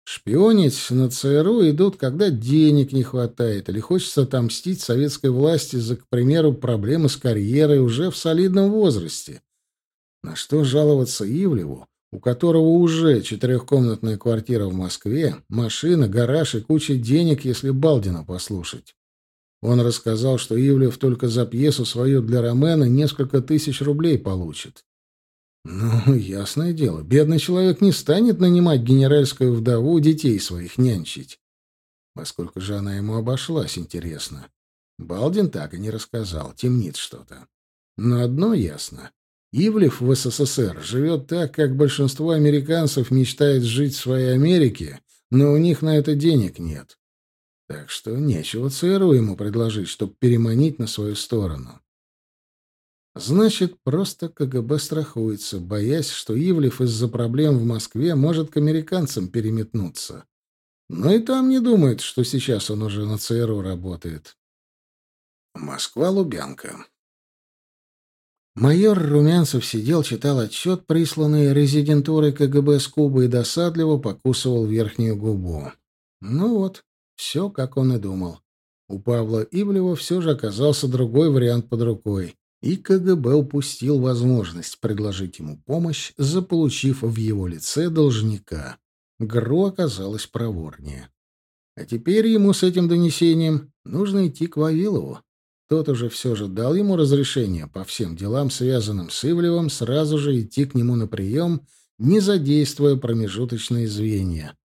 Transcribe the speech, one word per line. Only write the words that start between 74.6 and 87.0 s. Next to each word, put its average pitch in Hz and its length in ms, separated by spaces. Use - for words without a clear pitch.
верхнюю 110 500
губу. 92 560
Ну 170 360
вот, 190 260
все, 190 340
как 131 280
он 131 160
и 117 60
думал. 95 400
У 98 100
Павла 113 420
Ивлева 185 540
все 175 260
же 160 100
оказался 139 560
другой 127 420
вариант 120 400
под 117 140
рукой, 101 520
и 180 140
К 190 200
Г 185 180
Б 131 200
упустил 143 640
возможность 120 800
предложить 98 580
ему 76 280
помощь, 165 520
заполучив 147 840